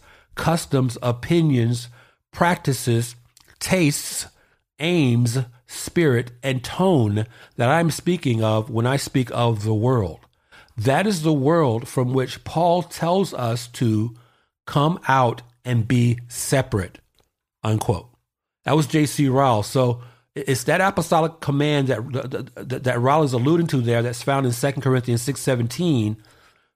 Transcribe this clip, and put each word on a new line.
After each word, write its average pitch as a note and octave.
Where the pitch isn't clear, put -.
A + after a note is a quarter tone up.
customs, C3+
opinions, B2
practices, B2+
tastes, -
aims, B2+
spirit, B2+
and C3
tone A2+
that B2
I'm E3
speaking C3+
of A2
when A2+
I C#3
speak C3
of A#2
the A2
world. G#2+
That C3+
is F#3+
the D#3
world C#3
from B2+
which C3
Paul E3+
tells F3
us A#2+
to A2+
come D#3
out C3
and A#2+
be A#2+
separate," -
unquote. G#2+
That C3+
was D3+
J D3+
C C#3+
Ryle. B2+
So B2
it's C#3
that E3
apostolic E3
command C#3+
that, B2
that, C3
that B2
Ryle D3
is B2+
alluding D#3
to C3+
there A#2
that's A#2+
found C#3
in A#2+
Second C#3
Corinthians B2
six C#3
seventeen A#2+